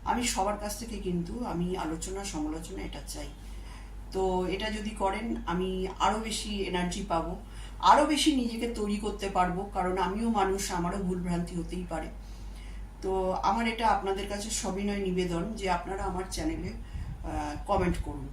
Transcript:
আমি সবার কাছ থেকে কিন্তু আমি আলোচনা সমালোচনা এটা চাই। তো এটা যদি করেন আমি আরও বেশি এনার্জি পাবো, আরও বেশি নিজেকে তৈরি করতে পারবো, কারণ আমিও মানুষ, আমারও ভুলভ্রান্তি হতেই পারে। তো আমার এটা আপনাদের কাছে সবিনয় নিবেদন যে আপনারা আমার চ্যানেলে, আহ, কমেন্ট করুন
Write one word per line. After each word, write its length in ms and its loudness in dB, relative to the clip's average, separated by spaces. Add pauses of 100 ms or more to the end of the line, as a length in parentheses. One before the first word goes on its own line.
আমি 240 2
সবার 360 2
কাছ 160 -4
থেকে 180 -8 (100)
কিন্তু 260 0 (180)
আমি 260 0
আলোচনা 480 -4
সমালোচনা 560 -4
এটা 200 -8 (120)
চাই। 160 -8 (840)
তো 80 2 (340)
এটা 140 -2
যদি 200 -2
করেন 380 0 (180)
আমি 420 0 (120)
আরও 200 4
বেশি 320 -4 (180)
এনার্জি 420 0
পাবো, 220 2 (460)
আরও 260 10
বেশি 240 4 (120)
নিজেকে 260 0 (120)
তৈরি 180 2
করতে 320 -2
পারবো, 320 4 (120)
কারণ 240 2
আমিও 320 2
মানুষ, 320 4 (100)
আমারও 360 0
ভুলভ্রান্তি 480 0
হতেই 340 -4
পারে। 180 -4 (960)
তো 100 0 (380)
আমার 180 4
এটা 200 0
আপনাদের 440 2
কাছে 180 -4
সবিনয় 500 0
নিবেদন 440 2 (160)
যে 100 -4
আপনারা 340 0
আমার 280 -2
চ্যানেলে, 420 -2
আহ, 800 -6 (160)
কমেন্ট 360 4
করুন 280 -6